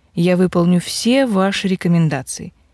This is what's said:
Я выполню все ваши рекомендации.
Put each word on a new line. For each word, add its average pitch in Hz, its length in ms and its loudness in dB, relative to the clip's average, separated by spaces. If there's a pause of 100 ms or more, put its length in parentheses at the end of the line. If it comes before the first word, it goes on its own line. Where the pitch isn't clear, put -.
(160)
Я 180 200 2
выполню 175 460 2
все 254 460 0
ваши 196 400 -2
рекомендации. 170 840 -2 (220)